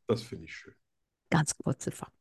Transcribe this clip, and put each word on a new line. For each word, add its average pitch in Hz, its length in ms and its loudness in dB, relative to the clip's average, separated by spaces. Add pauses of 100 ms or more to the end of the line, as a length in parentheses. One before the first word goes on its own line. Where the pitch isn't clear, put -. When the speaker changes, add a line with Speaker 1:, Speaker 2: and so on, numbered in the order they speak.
Speaker 1:
Das 113 160 2
finde 82 240 -12
ich - 100 -16
schön. - 200 -18 (560)
Speaker 2:
Ganz 156 260 4
kurze - 340 -2
Fakten. - 300 -10